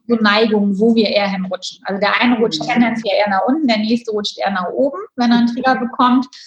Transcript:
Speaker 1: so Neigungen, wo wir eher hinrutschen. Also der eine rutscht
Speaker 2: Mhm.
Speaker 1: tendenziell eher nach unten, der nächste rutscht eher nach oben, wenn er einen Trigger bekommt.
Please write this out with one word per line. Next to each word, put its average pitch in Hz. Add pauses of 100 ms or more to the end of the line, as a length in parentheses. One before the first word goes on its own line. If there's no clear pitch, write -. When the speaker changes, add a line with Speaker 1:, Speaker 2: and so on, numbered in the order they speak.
Speaker 1:
so 233
Neigungen, 208
wo 226
wir 226
eher 202
hinrutschen. 185
Also 196
der 202
eine 240
rutscht -
Speaker 2:
Mhm. 247
Speaker 1:
tendenziell 233
eher 208
nach 196
unten, 294
der 220
nächste 226
rutscht 208
eher 208
nach 185
oben, 277 (180)
wenn 240
er 233
einen 240
Trigger 254
bekommt. 247 (200)